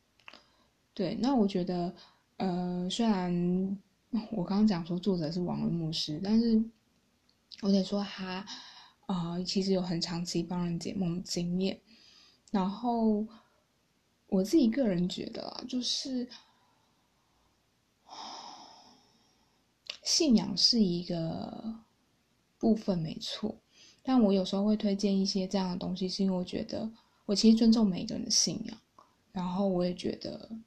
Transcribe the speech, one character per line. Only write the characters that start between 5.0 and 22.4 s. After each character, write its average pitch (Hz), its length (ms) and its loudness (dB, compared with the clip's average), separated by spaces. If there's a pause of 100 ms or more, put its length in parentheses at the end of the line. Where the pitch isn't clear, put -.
者 156 140 -2
是 180 100 -4
王 147 220 -2
恩 156 100 0
牧 160 180 -2
师， 156 320 -6
但 220 160 4
是 226 240 4 (960)
我 196 100 2
得 196 120 4
说 202 200 -2
他， 190 420 -10 (600)
呃， 175 360 -2
其 185 200 0
实 196 100 2
有 185 80 2
很 175 180 -2
长 175 240 -4
期 170 200 -2
帮 175 200 -2
人 170 140 -2
解 - 160 -6
梦 175 220 -2
的 180 60 -6
经 175 380 -4
验。 190 220 -2 (720)
然 190 180 0
后 220 560 0 (1040)
我 190 160 2
自 269 120 0
己 254 140 6
个 247 180 2
人 180 220 2
觉 - 220 -6
得 - 160 -10
啊， - 200 -12
就 247 140 -4
是 247 480 -4 (3750)
信 285 320 4
仰 - 200 2
是 233 240 4
一 175 240 2
个 175 760 -6 (800)